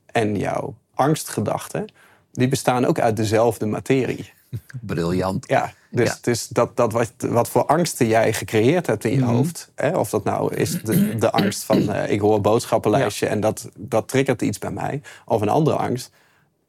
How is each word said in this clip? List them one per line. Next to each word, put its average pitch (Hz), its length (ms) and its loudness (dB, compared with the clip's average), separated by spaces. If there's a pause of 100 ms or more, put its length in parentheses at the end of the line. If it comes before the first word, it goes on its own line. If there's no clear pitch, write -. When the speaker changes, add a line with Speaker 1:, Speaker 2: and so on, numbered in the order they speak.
Speaker 1:
en 107 320 -2
jouw - 380 -4 (180)
angstgedachten, - 920 -2 (460)
die 127 160 0
bestaan 127 380 0
ook 165 140 0
uit 113 160 2
dezelfde 110 500 2
materie. 107 680 -2 (180)
Speaker 2:
<laughs> - 320 -12
Briljant. 92 680 -2
Speaker 1:
Ja, 131 240 0 (180)
dus 120 180 2
Speaker 2:
Ja. - 60 -2
Speaker 1:
het - 120 -8
is 120 200 -2
dat, 120 300 0
dat 120 160 2
wat, 117 240 -2
wat 113 320 0
voor 120 160 2
angsten 151 420 2
jij 110 260 4
gecreëerd 117 540 2
hebt 110 180 -2
in 113 60 0
je 135 80 2
Speaker 2:
Mhm. 123 140 2
Speaker 1:
hoofd, 143 420 -2
hè, - 220 0
of 107 120 0
dat 107 140 -2
nou 104 320 -2
is - 280 -2
de, 107 320 2
de 113 160 0
angst 104 320 -2
van, - 280 2
eh, 98 200 -4
ik 107 80 2
hoor 104 160 4
een 104 60 2
boodschappenlijstje 107 840 2
Speaker 2:
Ja. - 60 -2
Speaker 1:
en 104 80 0
dat, 101 380 -2
dat 104 300 -2
triggert 135 340 0
iets 110 160 -2
bij - 140 -8
mij, 117 300 -6 (240)
of 113 160 0
een 104 80 0
andere 135 280 2
angst. 117 340 -4 (580)